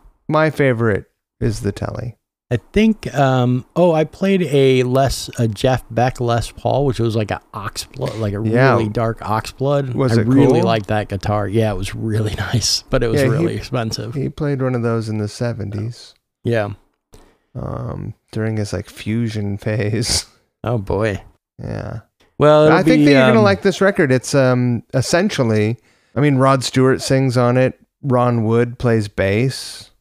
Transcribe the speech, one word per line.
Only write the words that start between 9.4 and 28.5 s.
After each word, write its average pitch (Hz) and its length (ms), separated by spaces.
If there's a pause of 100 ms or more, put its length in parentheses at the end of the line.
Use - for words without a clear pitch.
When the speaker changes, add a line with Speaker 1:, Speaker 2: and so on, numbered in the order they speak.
Speaker 1:
Was 123 220
Speaker 2:
I 113 40
Speaker 1:
it 107 60
Speaker 2:
really 135 320
Speaker 1:
cool? - 80
Speaker 2:
liked 113 200
that 107 200
guitar. 104 400
Yeah, 107 240
it 98 60
was 98 180
really 110 400
<laughs> - 0
nice, - 540
but 131 120
it 120 60
was 139 140
Speaker 1:
Yeah, 135 60
he, - 60
Speaker 2:
really 160 220
expensive. 113 580
Speaker 1:
he 139 160
played 143 320
one 127 140
of 117 80
those 113 260
in 107 100
the 104 80
seventies. 107 840 (300)
Speaker 2:
Yeah. 110 280 (840)
Speaker 1:
Um, 113 580 (180)
during 110 260
his, 104 160
like, 92 160
fusion 107 680
phase. 107 760
<laughs> - 40 (300)
Speaker 2:
Oh 117 120
boy. 98 440 (400)
Speaker 1:
Yeah. - 380 (380)
Speaker 2:
Well, 151 300
it'll 160 100
Speaker 1:
I 185 60
think 156 180
Speaker 2:
be, 147 40
Speaker 1:
that 143 60
you're 135 160
gonna 127 120
Speaker 2:
um, - 40
Speaker 1:
like 196 200
this 196 180
record. 190 320
It's, - 200
um, 123 480 (120)
essentially, 120 840 (400)
I 113 60
mean, 143 160
Rod 135 260
Stewart 131 380
sings 135 340
on 123 220
it. 131 200 (240)
Ron 120 440
Wood 120 340